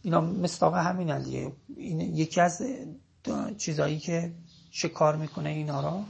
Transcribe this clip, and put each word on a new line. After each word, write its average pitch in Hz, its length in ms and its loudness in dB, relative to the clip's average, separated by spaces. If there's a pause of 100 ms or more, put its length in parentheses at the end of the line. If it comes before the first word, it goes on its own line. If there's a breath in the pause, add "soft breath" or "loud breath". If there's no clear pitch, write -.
اینا 165 200 4
مصداق 175 540 2
همینن 170 460 0
دیگه. 131 300 -4 (260)
این 165 240 -4
یکی 160 400 2
از 170 200 4 (960)
چیزایی 151 420 0
که 170 340 -2 (380)
شکار 156 440 2
می‌کنه 151 340 -4
اینا 151 320 -2
را 175 280 -2